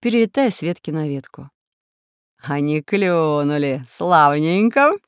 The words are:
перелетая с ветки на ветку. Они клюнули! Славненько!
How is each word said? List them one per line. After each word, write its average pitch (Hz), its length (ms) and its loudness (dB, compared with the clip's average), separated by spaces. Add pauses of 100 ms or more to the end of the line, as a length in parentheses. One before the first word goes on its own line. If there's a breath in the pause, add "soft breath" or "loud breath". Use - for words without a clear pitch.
перелетая 233 500 0
с - 120 -8
ветки 170 280 -6
на 156 180 -4
ветку. 139 420 -10 (920)
Они 147 400 -2
клюнули! 147 1040 0
Славненько! 175 1040 2 (160)